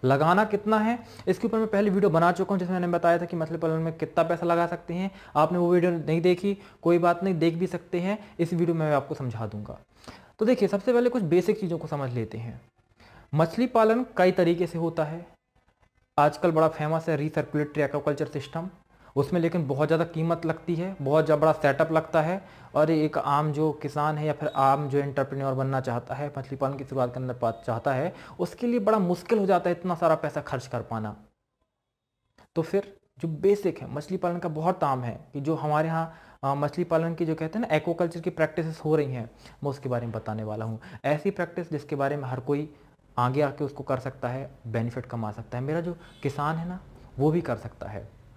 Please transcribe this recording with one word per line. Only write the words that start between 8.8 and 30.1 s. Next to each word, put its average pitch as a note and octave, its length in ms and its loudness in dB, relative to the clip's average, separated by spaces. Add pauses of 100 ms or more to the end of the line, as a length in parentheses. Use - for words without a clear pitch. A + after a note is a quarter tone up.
मैं D3 80 4
आपको C#3 180 -2
समझा A#2 320 -6
दूंगा। G#2 320 -10 (600)
तो G#3+ 60 2
देखिए, A3 240 4
सबसे G3+ 240 0
पहले A#3+ 180 4
कुछ A#3+ 120 -2
बेसिक F3+ 380 2
चीज़ों E3 180 -4
को D#3+ 80 -10
समझ C#3 260 -4
लेते A#2 260 -4
हैं। A#2 220 -10 (760)
मछली E3+ 320 2
पालन A#3 400 4 (100)
कई F#3 160 6
तरीके F3 340 2
से E3 120 -6
होता E3 260 -2
है। E3+ 220 -8 (920)
आजकल D3+ 320 4
बड़ा D#3+ 180 4
फेमस D#3 400 -2
है D#3 100 2
recirculatory D3 720 -2
aquaculture D3 460 -2
system, E3 300 -8 (500)
उसमें C#3+ 240 2
लेकिन E3 260 0
बहुत C#3 220 0
ज़्यादा E3 160 4
कीमत E3 420 -2
लगती - 280 -2
है, F3+ 280 -4
बहुत D3+ 220 4
ज़्यादा D3+ 160 4
बड़ा D#3 120 6
सेटअप D3+ 400 2
लगता D#3+ 300 2
है, F#3 220 -2 (300)
और D3+ 160 4
एक D#3 280 2
आम D3 340 2
जो D3+ 200 2
किसान D3+ 460 -2
है D3+ 80 -2
या D3+ 60 0
फिर D3 240 -4
आम C#3 320 4
जो C3+ 100 2
एंटरप्रेन्योर C3+ 560 -2
बनना C3+ 260 0
चाहता A#2+ 340 -4
है, D3 240 -8
मछली C3+ 180 -8
पालन C#3 200 -2
की C#3 80 -8
शुरुआत C3 300 -2
करना B2+ 180 -4
पा-, A#2 340 -2
चाहता A#2 260 0
है, C#3 220 -2 (240)
उसके - 280 -4
लिए A#3+ 140 2
बड़ा A3 180 4
मुश्किल F3 400 2
हो G3 80 2
जाता F3+ 240 4
है E3+ 60 0
इतना F3+ 180 -2
सारा D#3+ 200 4